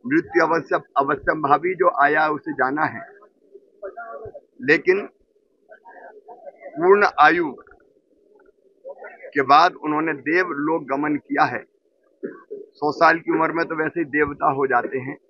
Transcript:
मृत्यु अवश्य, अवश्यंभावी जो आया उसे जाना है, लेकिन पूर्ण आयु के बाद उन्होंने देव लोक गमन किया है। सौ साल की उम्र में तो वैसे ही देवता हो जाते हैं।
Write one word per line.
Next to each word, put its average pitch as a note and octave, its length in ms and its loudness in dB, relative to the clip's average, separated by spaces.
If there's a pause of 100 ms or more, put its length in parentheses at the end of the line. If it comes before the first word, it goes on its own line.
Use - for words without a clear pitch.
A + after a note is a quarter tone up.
मृत्यु D#3+ 400 0
अवश्य, E3 340 -2 (180)
अवश्यंभावी D3+ 760 0
जो F3 280 2
आया D#3 240 2
उसे D3+ 260 -4
जाना C3 320 -2
है, A2 220 -8 (1500)
लेकिन E3 480 2 (1700)
पूर्ण F#3+ 300 4 (120)
आयु D#3 320 4 (1600)
के - 340 -6
बाद D3 320 6
उन्होंने D3+ 400 -4
देव D3+ 340 0
लोक D#3 360 -2
गमन C#3+ 320 -2
किया C#3+ 280 -2
है। A#2+ 200 -2 (1120)
सौ D3 180 -2
साल E3 280 4
की E3 120 -6
उम्र D#3+ 200 0
में E3 140 -2
तो E3 100 -8
वैसे D#3 240 -4
ही E3 60 -2
देवता D3 460 0
हो C#3 160 -2
जाते B2+ 320 0
हैं। C3+ 180 -10 (120)